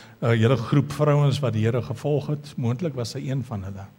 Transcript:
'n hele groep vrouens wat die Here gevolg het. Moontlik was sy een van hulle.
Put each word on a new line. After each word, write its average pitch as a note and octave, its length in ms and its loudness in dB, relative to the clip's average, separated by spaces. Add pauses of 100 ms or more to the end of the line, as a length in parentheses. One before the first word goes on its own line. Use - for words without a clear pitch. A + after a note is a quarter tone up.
(200)
'n A#2 160 4
hele A2+ 200 6
groep C#3+ 340 2
vrouens D3 480 2
wat A#2+ 140 0
die A2 120 2
Here A2+ 160 2
gevolg D3 460 -2
het. D3 300 -6
Moontlik C3 360 -2
was A#2+ 160 -4
sy C3+ 100 -8
een C3+ 240 -4
van G#2 200 -8
hulle. G2 220 -12 (140)